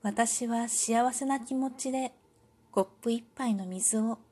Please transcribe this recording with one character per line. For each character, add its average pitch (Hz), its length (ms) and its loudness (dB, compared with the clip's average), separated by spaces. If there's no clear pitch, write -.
私 226 420 0
は 233 220 0
幸 233 440 2
せ 269 140 -4
な 269 140 0
気 233 160 -6
持 262 160 0
ち 262 200 -4
で 262 220 -2
コ 196 100 2
ッ - 20 4
プ 233 100 0
一 233 120 -2
杯 240 320 -2
の 190 100 -4
水 185 340 0
を 226 200 0